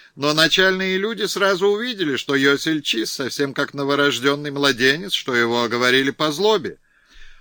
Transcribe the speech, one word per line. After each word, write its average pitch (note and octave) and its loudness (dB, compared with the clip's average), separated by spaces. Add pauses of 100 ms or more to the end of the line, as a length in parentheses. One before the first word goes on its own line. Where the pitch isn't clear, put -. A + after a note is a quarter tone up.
(140)
Но D3 0
начальные F#3 2
люди G#3 -4
сразу G3 0
увидели, G3+ -2
что C#3 -2
Йосель C#3+ 2
чист, - -4
совсем C#3 -4
как C#3+ -4
новорождённый C#3+ 0
младенец, C#3 0
что - -4
его A#2+ 2
оговорили B2 2
по D#3 -2
злобе. E3 0 (640)